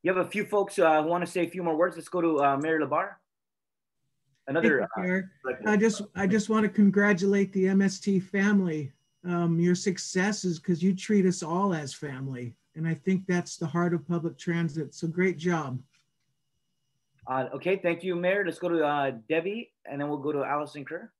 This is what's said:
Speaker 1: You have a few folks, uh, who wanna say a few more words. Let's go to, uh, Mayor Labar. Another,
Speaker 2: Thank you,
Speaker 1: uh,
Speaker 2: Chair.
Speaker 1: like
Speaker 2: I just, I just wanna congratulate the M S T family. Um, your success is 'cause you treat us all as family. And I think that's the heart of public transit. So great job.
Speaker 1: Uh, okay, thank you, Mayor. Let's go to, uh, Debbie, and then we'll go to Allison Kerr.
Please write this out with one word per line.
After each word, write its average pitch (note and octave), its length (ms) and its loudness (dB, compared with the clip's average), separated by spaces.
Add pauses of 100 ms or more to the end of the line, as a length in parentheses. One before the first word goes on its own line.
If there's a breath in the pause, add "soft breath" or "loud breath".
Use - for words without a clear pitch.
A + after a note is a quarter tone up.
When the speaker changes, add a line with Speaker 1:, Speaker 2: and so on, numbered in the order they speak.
Speaker 1:
You F#3 100 2
have F3+ 120 2
a F3+ 40 -14
few G3+ 160 -4
folks, G3 340 -2
uh, D#3 220 6
who D3+ 80 -2
wanna F3 180 0
say E3+ 180 -2
a E3 40 -10
few F3+ 140 -8
more E3 120 0
words. E3 220 2
Let's D#3+ 100 -14
go F3+ 140 -2
to, D#3 220 2
uh, C#3 140 4
Mayor D#3+ 220 0
Labar. D#3 360 -2 (1300)
Another, C#3+ 480 2
Speaker 2:
Thank G3 100 -4
you, F3+ 80 0
Speaker 1:
uh, F#3+ 60 2
Speaker 2:
Chair. F#3 120 -8 (120)
Speaker 1:
like B2+ 240 -6
Speaker 2:
I G#3+ 100 4
just, G#3+ 240 2 (140)
I F#3+ 120 0
just G#3 220 2
wanna A3 200 2
congratulate G3 840 4
the F#3+ 140 2
M G3 140 4
S G3 180 0
T G3 200 0
family. F#3+ 720 0 (340)
Um, E3+ 340 2
your F3 160 4
success F#3 680 -2
is E3+ 140 -2
'cause E3 220 -2
you F#3 140 2
treat G3+ 300 2
us F3+ 180 0
all F3+ 300 0
as D3+ 200 -6
family. C3 640 -8 (200)
And D#3+ 120 -4
I E3 60 0
think F#3+ 340 -2
that's F3 300 -2
the E3+ 100 -4
heart E3+ 260 0
of E3 140 -4
public E3+ 300 -4
transit. D#3+ 580 -4
So E3+ 120 -6
great F3+ 300 0
job. D3+ 420 -2 (1500)
Speaker 1:
Uh, C3 260 -2
okay, F3+ 240 -2
thank E3+ 260 -4
you, F3+ 120 -2
Mayor. F#3 300 0
Let's E3 140 -4
go F3+ 100 -4
to, E3 140 2
uh, D3 280 0 (160)
Debbie, F3+ 460 -4 (120)
and C#3 140 -8
then C#3+ 80 -4
we'll D3 120 -4
go D3 120 -4
to C#3+ 120 -2
Allison C#3+ 420 -6
Kerr. F3 340 -12